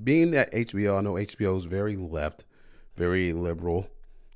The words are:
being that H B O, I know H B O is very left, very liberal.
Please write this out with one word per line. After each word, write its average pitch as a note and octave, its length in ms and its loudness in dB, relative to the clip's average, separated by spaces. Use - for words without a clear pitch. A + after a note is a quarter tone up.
being E3 280 4
that C#3 200 4
H A#2 220 -2
B G2+ 140 2
O, G2 100 4
I G2 40 2
know G2 160 0
H G2+ 200 -4
B G#2 100 0
O F#2 80 2
is F#2 100 -2
very G2+ 300 -2
left, D#2+ 480 -4
very F2 380 2
liberal. E2+ 540 -2